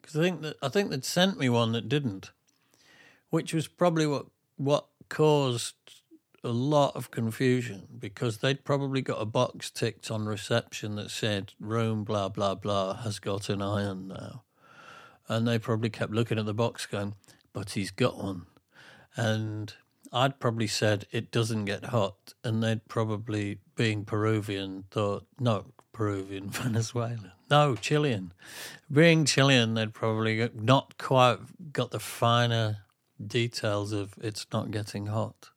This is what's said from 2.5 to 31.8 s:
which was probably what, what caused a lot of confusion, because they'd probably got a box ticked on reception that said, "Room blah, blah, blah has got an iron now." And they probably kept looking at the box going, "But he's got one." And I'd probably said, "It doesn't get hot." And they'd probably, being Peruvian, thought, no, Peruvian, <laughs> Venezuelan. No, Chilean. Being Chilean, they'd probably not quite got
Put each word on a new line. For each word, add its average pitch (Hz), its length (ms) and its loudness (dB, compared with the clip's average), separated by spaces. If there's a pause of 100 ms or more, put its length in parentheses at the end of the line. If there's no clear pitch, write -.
which - 240 -2
was 160 140 -2
probably 160 400 2
what, 139 200 -2 (280)
what 143 320 0 (220)
caused 143 680 2 (680)
a 131 40 -2
lot 139 460 4
of 135 160 -8
confusion, 117 760 0 (120)
because 110 380 -4
they'd 139 260 -2
probably 135 380 0
got 113 200 -4
a 107 40 -2
box 120 440 -2
ticked - 400 -4
on 107 160 -2
reception 107 720 -4
that 104 160 -8
said, 104 480 -4
"Room 110 460 -2
blah, 101 240 0
blah, 101 260 -2
blah 98 380 -2
has 110 260 -6
got 101 300 -4
an 101 120 -2
iron 98 460 -2
now." - 360 -12 (840)
And 113 180 0
they 117 140 2
probably 110 300 -2
kept 107 240 -6
looking 110 260 0
at 107 60 -2
the 107 80 -4
box 113 320 -2
going, 101 300 -6 (360)
"But 98 200 -10
he's 95 200 -4
got 123 260 0
one." 92 280 -6 (720)
And 110 560 -2 (400)
I'd 135 260 2
probably 113 280 0
said, 104 440 2
"It 101 200 -6
doesn't 110 340 0
get 101 200 -4
hot." - 480 -2 (120)
And 113 180 0
they'd 113 240 0
probably, 107 720 -2 (160)
being 107 300 0
Peruvian, 101 840 -2
thought, 101 360 -2 (120)
no, 110 280 0 (260)
Peruvian, 98 580 -4
<laughs> - 0 -
Venezuelan. 113 840 -4 (180)
No, 143 260 6
Chilean. 120 580 -2 (580)
Being 160 340 8
Chilean, 127 480 4
they'd 110 200 -2
probably 110 600 0
not 120 440 2
quite 123 420 4 (340)
got 123 180 -2